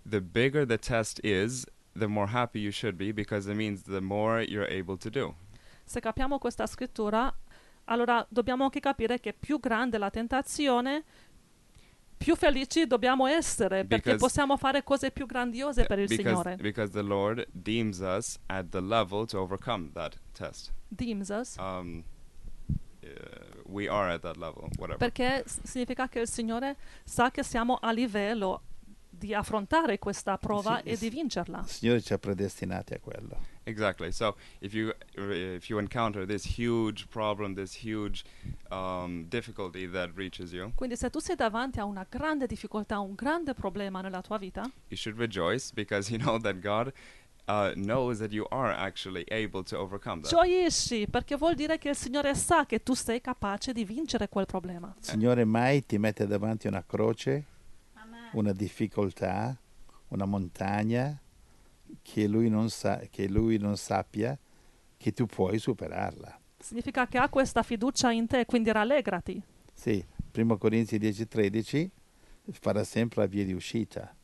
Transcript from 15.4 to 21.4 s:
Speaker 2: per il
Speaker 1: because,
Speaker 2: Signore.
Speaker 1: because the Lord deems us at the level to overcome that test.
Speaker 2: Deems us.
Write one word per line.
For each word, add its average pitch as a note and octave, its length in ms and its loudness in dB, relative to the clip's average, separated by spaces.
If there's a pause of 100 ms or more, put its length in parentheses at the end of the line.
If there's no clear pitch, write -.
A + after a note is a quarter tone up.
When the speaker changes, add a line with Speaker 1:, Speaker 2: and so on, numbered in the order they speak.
Speaker 2:
per G3 140 2
il G3+ 80 2
Speaker 1:
because, G#3+ 220 2
Speaker 2:
Signore. F3+ 320 2
Speaker 1:
because G#2 320 0
the G#2 80 -2
Lord G2+ 500 2
deems G#2 480 0
us F#2+ 480 -2
at F#2+ 220 -2
the G2 120 -2
level G#2 460 2
to G2+ 120 -2
overcome F#2+ 540 -4
that D#2+ 240 -6 (140)
test. - 400 -10 (160)
Speaker 2:
Deems G3+ 420 -6
us. A3 280 -6